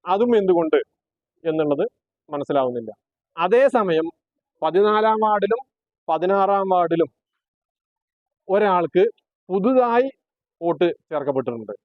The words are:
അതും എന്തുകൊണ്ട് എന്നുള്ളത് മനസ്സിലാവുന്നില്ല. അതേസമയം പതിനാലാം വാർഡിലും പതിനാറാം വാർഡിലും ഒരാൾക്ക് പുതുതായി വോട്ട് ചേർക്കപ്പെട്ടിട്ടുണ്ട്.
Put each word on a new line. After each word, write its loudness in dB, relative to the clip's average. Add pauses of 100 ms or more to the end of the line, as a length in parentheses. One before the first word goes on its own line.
അതും 2
എന്തുകൊണ്ട് 2 (720)
എന്നുള്ളത് -2 (420)
മനസ്സിലാവുന്നില്ല. -4 (440)
അതേസമയം 2 (520)
പതിനാലാം 2
വാർഡിലും 0 (500)
പതിനാറാം 0
വാർഡിലും 0 (1400)
ഒരാൾക്ക് 2 (440)
പുതുതായി 2 (520)
വോട്ട് 0 (180)
ചേർക്കപ്പെട്ടിട്ടുണ്ട്. -4 (120)